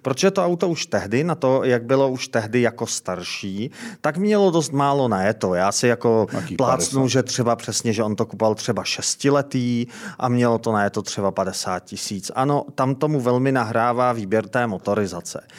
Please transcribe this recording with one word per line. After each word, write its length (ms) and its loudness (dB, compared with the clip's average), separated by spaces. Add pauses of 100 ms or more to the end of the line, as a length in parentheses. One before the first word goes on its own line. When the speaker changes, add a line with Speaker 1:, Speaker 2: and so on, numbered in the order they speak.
Speaker 1:
protože 300 2
to 140 0
auto 240 0
už 160 -4
tehdy, 380 0
na 120 -2
to, 280 2
jak 200 2
bylo 260 2
už 180 -6
tehdy 340 0
jako 260 0
starší, 840 -6 (300)
tak 160 -2
mělo 340 4
dost 200 2
málo 360 2
najeto. 460 2
Já 180 2
si 160 2
jako 440 4
Speaker 2:
Nějakých 260 -6
Speaker 1:
plácnu, 440 2
Speaker 2:
padesát. 100 2
Speaker 1:
že 120 4
třeba 320 0
přesně, 380 -2
že 100 0
on 120 -2
to 100 0
kupoval 300 0
třeba 280 -4
šestiletý 1040 0 (340)
a 100 0
mělo 280 4
to 140 -2
najeto 300 0
třeba 300 -4
padesát 480 -4
tisíc. 560 -10
Ano, 300 0 (100)
tam 200 0
tomu 240 0
velmi 320 2
nahrává 640 2
výběr 340 -2
té 200 0
motorizace. 800 -4 (120)